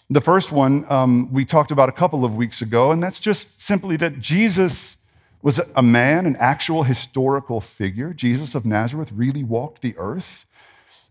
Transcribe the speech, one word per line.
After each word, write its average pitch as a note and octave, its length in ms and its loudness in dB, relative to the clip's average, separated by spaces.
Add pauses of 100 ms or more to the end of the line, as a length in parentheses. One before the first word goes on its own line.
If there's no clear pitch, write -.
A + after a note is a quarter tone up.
the C#3 100 4
first F3+ 320 2
one, C#3+ 400 2
um, B2+ 400 2
we C3 140 0
talked D#3 260 2
about C#3 160 4
a - 60 -2
couple D#3+ 320 0
of G#2+ 100 -2
weeks A2+ 260 -4
ago, A#2 300 2
and E3 100 0
that's F#3 200 -6
just - 400 -4
simply G3 360 -2
that D3 220 -4
Jesus F3+ 800 0 (440)
was C#3+ 200 2 (160)
a C3+ 40 4
man, B2 440 4
an C#3+ 120 0
actual C#3+ 460 0
historical C3 800 -2
figure. G#2+ 520 -6
Jesus B2+ 400 -2
of A#2 120 -4
Nazareth A#2 480 -2
really C3+ 320 -2
walked A#2 360 -6
the A#2+ 160 -6
earth, A2+ 480 -10 (640)